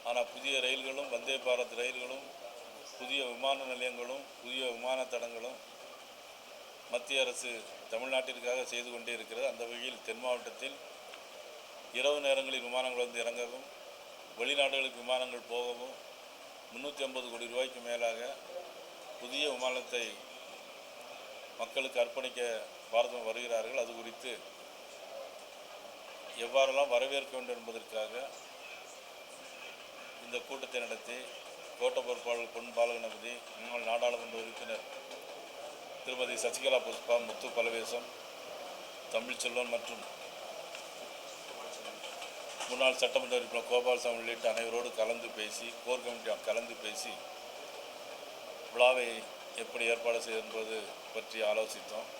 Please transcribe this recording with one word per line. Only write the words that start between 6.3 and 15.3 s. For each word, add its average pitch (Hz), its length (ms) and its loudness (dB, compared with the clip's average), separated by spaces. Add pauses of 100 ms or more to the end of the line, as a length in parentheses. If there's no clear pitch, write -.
மத்திய 123 300 2
அரசு 123 400 2 (300)
தமிழ்நாட்டிற்காக 127 760 2
செய்து 120 260 -4
கொண்டே 117 220 -4
இருக்கிறது. 113 340 -2
அந்த 117 180 -2
வகையில் 120 420 -6
தென் 113 140 -4
மாவட்டத்தில் 123 560 -2 (1160)
இரவு 143 280 6
நேரங்களில் 135 480 4
விமானங்கள் 123 360 2
வந்து 120 160 -2
இறங்கவும், 120 460 -2 (720)
வெளிநாடுகளுக்கு 131 680 4
விமானங்கள் 123 460 0